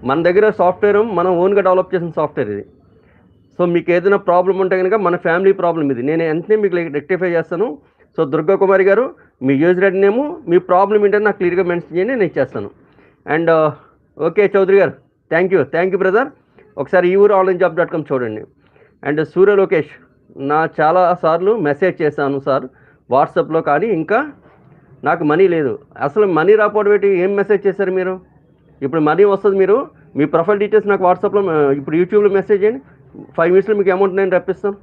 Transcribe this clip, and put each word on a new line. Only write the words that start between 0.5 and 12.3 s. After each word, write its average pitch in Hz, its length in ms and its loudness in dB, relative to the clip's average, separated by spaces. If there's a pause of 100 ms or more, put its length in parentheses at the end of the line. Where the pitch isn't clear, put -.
సాఫ్ట్‌వేర్ 196 400 2 (180)
మనం 180 140 0 (100)
ఓన్గా 196 240 0
డెవలప్ 185 280 0
చేసిన 170 240 -4
సాఫ్ట్‌వేర్ 143 360 -4
ఇది. 101 100 -10 (920)
So 175 60 -2 (120)
మీకు 170 220 -2
ఏదైనా 190 220 2 (100)
ప్రాబ్లం 180 360 2
ఉంటే 185 160 0
కనుక 185 160 0 (100)
మన 175 180 0
ఫ్యామిలీ 185 280 2 (100)
ప్రాబ్లం 165 320 0
ఇది, 117 160 -8
నేను 165 200 -2
వెంటనే 170 320 -2
మీకు 185 140 -2 (220)
రెక్టిఫై 175 380 -4
చేస్తాను. 170 300 -4 (500)
So - 40 -4 (140)
దుర్గా 156 280 0
కుమారి 190 280 2
గారు, 214 140 2 (420)
మీ 139 160 2
యూజర్ 180 260 2
ఐడీ 190 160 -2
నేమ్, 214 180 2 (280)
మీ 170 80 4 (120)
ప్రాబ్లం 196 360 2
ఏంటని 208 220 0
నాకు 202 120 -2
క్లియర్గా 175 300 0
మెన్షన్ 170 260 -6
చేయండి, 202 180 -2
నేను 208 160 -2